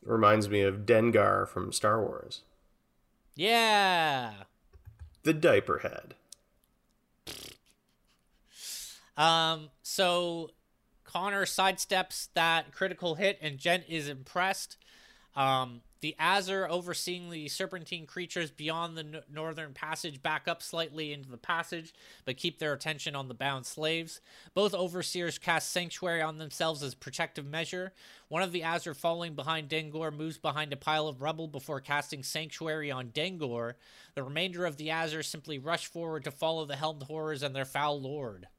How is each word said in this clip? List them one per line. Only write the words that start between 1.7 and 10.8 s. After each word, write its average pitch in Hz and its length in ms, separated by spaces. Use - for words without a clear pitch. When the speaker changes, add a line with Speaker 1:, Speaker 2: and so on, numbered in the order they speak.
Speaker 1:
Star 110 280
Wars. - 420
Speaker 2:
Yeah. 185 960
Speaker 1:
The 160 100
diaper 139 460
head. - 340
Speaker 2:
Um, 160 520
so 175 680